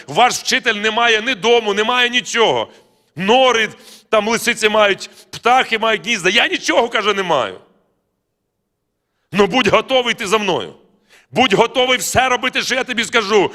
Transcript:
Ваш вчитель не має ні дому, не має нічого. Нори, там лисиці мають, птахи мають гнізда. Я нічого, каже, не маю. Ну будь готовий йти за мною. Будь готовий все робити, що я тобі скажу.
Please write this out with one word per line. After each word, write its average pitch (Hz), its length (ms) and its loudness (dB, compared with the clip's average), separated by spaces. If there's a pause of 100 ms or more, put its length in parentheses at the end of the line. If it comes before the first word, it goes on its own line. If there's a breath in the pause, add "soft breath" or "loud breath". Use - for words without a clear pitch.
Ваш 208 280 2
вчитель 247 400 -4
не 214 160 -4
має 226 300 0
ні 247 140 -4
дому, 220 380 0
не 208 100 -2
має 247 260 0
нічого. 208 640 0 (440 soft breath)
Нори, 226 540 2 (400 loud breath)
там 214 180 2
лисиці 226 420 0
мають, 208 400 0 (200 loud breath)
птахи 233 500 0
мають 214 240 -2
гнізда. 196 260 -2
Я 233 180 2
нічого, 294 420 0
каже, 208 240 -2
не 196 100 -4
маю. 123 360 -2 (1700)
Ну 202 160 4
будь 233 200 0
готовий 226 460 2
йти 220 140 -10
за 190 100 2
мною. 143 360 -4 (580 soft breath)
Будь 220 220 0
готовий 247 440 2
все 240 320 0
робити, 254 320 -2
що 220 140 -4
я 254 80 -2
тобі 226 220 -6
скажу. 196 500 0